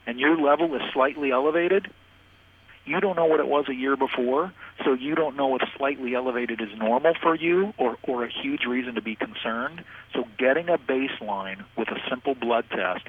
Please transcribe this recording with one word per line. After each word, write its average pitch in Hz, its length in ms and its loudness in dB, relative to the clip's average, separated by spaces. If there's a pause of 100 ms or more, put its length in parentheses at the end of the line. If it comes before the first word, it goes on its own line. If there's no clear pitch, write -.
and 120 120 -6
your 151 200 4
level 151 380 4
is 113 60 -4 (120)
slightly 139 400 2
elevated, 170 580 2 (920)
you 175 160 -2
don't 190 160 0
know 165 80 4
what 156 160 4
it 131 80 -2
was 143 180 2
a 139 60 -2
year 131 240 0
before, 135 560 0 (320)
so 139 80 4
you 131 200 -2
don't 156 220 0
know 135 220 2
if 123 40 -4 (140)
slightly 135 400 -2
elevated 120 460 -2
is 107 160 -4
normal 127 440 4
for 165 140 4
you 175 420 2
or, 120 260 0
or 123 200 -2
a 117 80 -4
huge 139 320 -4
reason 123 320 -2
to 107 60 -2
be 110 140 -6
concerned. 120 680 -6 (300)
So 165 120 -2 (120)
getting 143 320 2
a 170 80 4
baseline 104 880 -4 (100)
with - 140 -4
a - 100 -6 (100)
simple 131 240 -2
blood 117 360 0
test 92 400 -2